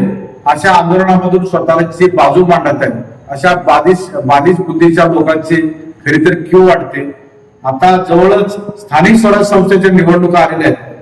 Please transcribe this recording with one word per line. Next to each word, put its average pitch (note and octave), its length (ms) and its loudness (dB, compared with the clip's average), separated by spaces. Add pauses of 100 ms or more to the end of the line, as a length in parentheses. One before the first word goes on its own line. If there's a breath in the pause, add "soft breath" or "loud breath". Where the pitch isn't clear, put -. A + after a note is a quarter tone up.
(460)
अशा D3+ 260 0
आंदोलनामधून F3+ 760 0
स्वतःची E3 640 -2
बाजू D#3 360 2
मांडत D3 360 0
आहेत. A#2+ 200 -4 (280)
अशा F3+ 240 -2 (140)
बालिश, D#3 380 2 (200)
बालिश D3 320 2
बुद्धीच्या E3 480 0
लोकांची D#3+ 500 -2 (500)
खरी D#3 200 0
तर F3 160 2
कीव F#3 260 4
वाटते. C#3+ 340 -2 (600)
आता F3+ 320 0 (140)
जवळच F#3+ 420 2 (300)
स्थानिक A3 400 2
स्वराज्य G#3 240 2
संस्थेच्या F#3+ 460 2
निवडणुका F3 480 2
आलेल्या D#3+ 280 0
आहेत - 100 -2 (240)